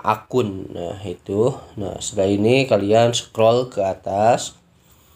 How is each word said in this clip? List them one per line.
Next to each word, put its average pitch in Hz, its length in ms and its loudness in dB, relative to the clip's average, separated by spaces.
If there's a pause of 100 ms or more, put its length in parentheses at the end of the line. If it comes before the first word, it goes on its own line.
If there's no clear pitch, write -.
akun. 104 720 -4
Nah, 90 320 -8
itu. 104 480 -2 (240)
Nah, 95 240 -8
setelah 98 240 -2
ini 113 400 2
kalian 110 480 2
scroll 120 560 2
ke - 160 -8
atas. 101 720 0 (560)